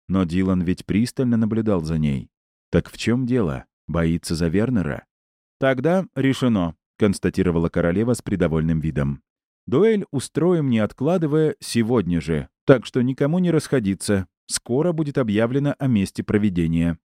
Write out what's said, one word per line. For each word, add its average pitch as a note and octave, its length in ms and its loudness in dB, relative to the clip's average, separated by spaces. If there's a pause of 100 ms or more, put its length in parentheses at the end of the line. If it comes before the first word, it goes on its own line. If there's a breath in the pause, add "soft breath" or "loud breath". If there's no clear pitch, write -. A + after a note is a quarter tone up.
но F#2 180 0
Дилан F2+ 360 0
ведь F2 240 -4
пристально A#2+ 520 0
наблюдал A2 440 0
за D#2+ 160 -2
ней. C#2+ 320 -2 (400)
Так - 220 0
в - 60 -18
чем B2 280 -2
дело? G2 400 -2 (220)
Боится E2 480 -2
за E2 120 0
Вернера? F2+ 580 -2 (540)
«Тогда C#3 460 0 (100)
решено», A#2+ 600 0 (240)
констатировала F2+ 720 0
королева F#2 440 0
с A2+ 80 -6
придовольным D#2+ 580 0
видом. C#2+ 420 -4 (440)
«Дуэль F#3+ 460 2
устроим, D3+ 580 0
не A2+ 100 2
откладывая, D#3 800 0
сегодня G#2+ 600 0
же, D2 280 -4 (160)
так C3 200 4
что - 160 -2
никому C#3 380 0
не F3+ 100 0
расходиться. G#2 800 0 (180)
Скоро D3+ 460 -2
будет D#3 260 -4
объявлено B2 640 0
о C#3 80 -2
месте G#2 360 0
проведения». E2+ 840 0